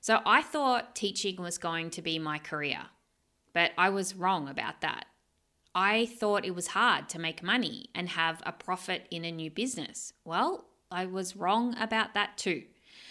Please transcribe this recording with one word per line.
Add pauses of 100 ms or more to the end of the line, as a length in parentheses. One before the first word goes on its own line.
So
I
thought
teaching
was
going
to
be
my
career, (720)
but
I
was
wrong
about
that. (680)
I
thought
it
was
hard
to
make
money
and
have
a
profit
in
a
new
business. (120)
Well, (260)
I
was
wrong
about
that
too. (460)